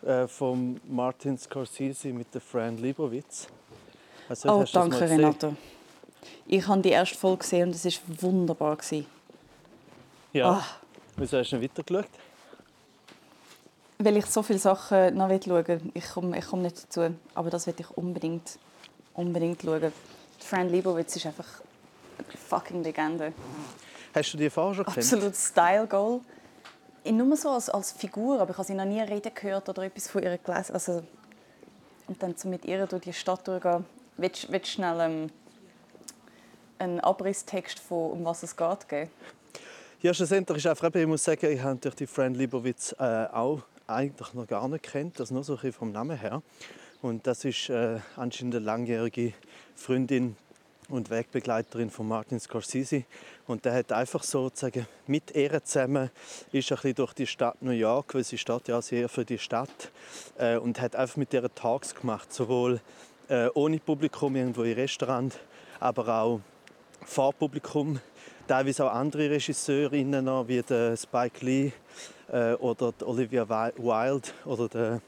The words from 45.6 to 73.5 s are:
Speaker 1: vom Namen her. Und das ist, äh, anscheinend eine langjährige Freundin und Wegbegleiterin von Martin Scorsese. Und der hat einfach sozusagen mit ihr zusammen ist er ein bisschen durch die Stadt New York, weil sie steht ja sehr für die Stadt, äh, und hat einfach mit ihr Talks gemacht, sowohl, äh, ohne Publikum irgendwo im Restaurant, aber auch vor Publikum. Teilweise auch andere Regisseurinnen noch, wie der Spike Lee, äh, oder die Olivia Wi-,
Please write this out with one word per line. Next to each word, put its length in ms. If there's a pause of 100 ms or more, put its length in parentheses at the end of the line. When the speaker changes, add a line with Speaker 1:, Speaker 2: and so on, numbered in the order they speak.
Speaker 1:
vom 200
Namen 240
her. 260 (600)
Und 240
das 180
ist, 260
äh, 280 (180)
anscheinend 400
eine 80
langjährige 680 (420)
Freundin 600 (520)
und 220
Wegbegleiterin 800
von 160
Martin 320
Scorsese. 640 (420)
Und 180
der 100
hat 180
einfach 300
sozusagen 640 (200)
mit 280
ihr 300
zusammen 460 (420)
ist 180
er 60
ein 60
bisschen 120
durch 200
die 120
Stadt 340
New 120
York, 420
weil 100
sie 140
steht 300
ja 120
sehr 280
für 160
die 140
Stadt, 520 (480)
äh, 200
und 220
hat 140
einfach 220
mit 180
ihr 200
Talks 400
gemacht, 380
sowohl, 480 (480)
äh, 260
ohne 260
Publikum 560
irgendwo 260
im 120
Restaurant, 640 (440)
aber 280 (140)
auch 180 (640)
vor 280
Publikum. 680 (460)
Teilweise 400
auch 80
andere 360
Regisseurinnen 920
noch, 240
wie 140
der 340
Spike 480
Lee, 260 (600)
äh, 220
oder 380
die 120
Olivia 420
Wi-, 300